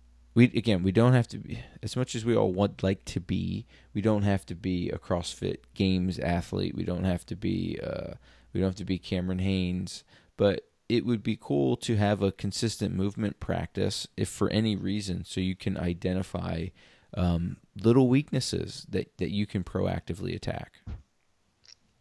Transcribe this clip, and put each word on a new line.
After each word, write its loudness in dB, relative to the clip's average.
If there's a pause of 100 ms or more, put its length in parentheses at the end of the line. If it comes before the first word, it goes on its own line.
(360)
we, 10
again, 2
we 4
don't 6
have 4
to -12
be, -10 (180)
as -8
much -4
as -6
we 2
all 4
want, 0
like 0
to -6
be, -2 (280)
we -2
don't 2
have 2
to -10
be -2
a -6
CrossFit -4 (160)
Games 2
athlete. -2
We -4
don't -2
have 0
to -8
be, -2
uh, -6 (400)
we -2
don't 2
have -4
to -8
be -2
Cameron -2
Haynes, -2 (340)
but 2 (200)
it 2
would 0
be -2
cool 0
to -2
have 4
a 4
consistent -4
movement -2
practice -4 (100)
if -2
for -2
any 2
reason, -4
so -6
you 0
can -4
identify, -4 (460)
um, 0 (240)
little 6
weaknesses -2
that, -6
that -2
you -2
can -4
proactively -4
attack. -8 (1200)